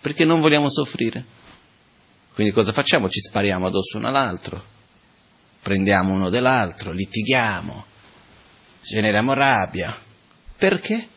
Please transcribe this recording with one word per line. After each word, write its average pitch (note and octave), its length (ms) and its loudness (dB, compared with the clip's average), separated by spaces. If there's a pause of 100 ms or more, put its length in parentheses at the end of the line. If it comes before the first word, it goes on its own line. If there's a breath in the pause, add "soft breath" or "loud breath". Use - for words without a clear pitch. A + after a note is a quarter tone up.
Perché D3 240 0
non D#3+ 160 4
vogliamo D3 300 4
soffrire. B2+ 540 -4 (1080)
Quindi G#2+ 200 0
cosa G#2+ 200 2
facciamo? C3+ 360 0
Ci - 120 -2
spariamo F#2+ 460 -2
addosso F#2+ 320 -2
uno A2+ 100 -4
all'altro, A2 560 -4 (960)
prendiamo F#2+ 540 2
uno F#2+ 160 0
dell'altro, A#2+ 640 0
litighiamo, G#2 920 -2 (960)
generiamo G#2+ 520 0
rabbia. G#2 600 0 (600)
Perché? G3 500 0 (100)